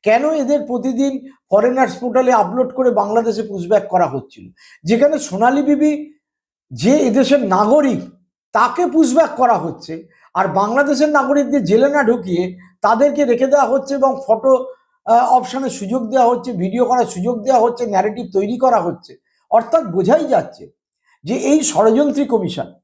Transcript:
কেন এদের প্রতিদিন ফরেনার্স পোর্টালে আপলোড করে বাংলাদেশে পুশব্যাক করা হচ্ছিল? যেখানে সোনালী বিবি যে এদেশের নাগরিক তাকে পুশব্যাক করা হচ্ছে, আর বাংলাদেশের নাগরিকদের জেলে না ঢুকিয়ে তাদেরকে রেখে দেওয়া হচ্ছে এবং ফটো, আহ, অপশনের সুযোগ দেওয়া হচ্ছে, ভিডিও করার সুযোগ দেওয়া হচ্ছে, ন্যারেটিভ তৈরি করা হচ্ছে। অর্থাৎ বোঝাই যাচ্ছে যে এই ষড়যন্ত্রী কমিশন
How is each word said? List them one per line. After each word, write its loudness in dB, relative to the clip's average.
কেন 2
এদের 0
প্রতিদিন -4
ফরেনার্স 0
পোর্টালে 0
আপলোড 0
করে 0
বাংলাদেশে -2
পুশব্যাক -2
করা 0
হচ্ছিল? -12
যেখানে 2
সোনালী 0
বিবি -2
যে 2
এদেশের 2
নাগরিক 2
তাকে 0
পুশব্যাক 2
করা 2
হচ্ছে, -10
আর -2
বাংলাদেশের 0
নাগরিকদের 0
জেলে 2
না 0
ঢুকিয়ে -2
তাদেরকে 2
রেখে 0
দেওয়া 4
হচ্ছে -2
এবং 0
ফটো, 0
আহ, 2
অপশনের -2
সুযোগ -6
দেওয়া 2
হচ্ছে, -2
ভিডিও -2
করার 0
সুযোগ -6
দেওয়া 2
হচ্ছে, -2
ন্যারেটিভ -2
তৈরি -2
করা 2
হচ্ছে। -8
অর্থাৎ 0
বোঝাই 0
যাচ্ছে -4
যে -4
এই 0
ষড়যন্ত্রী 2
কমিশন -4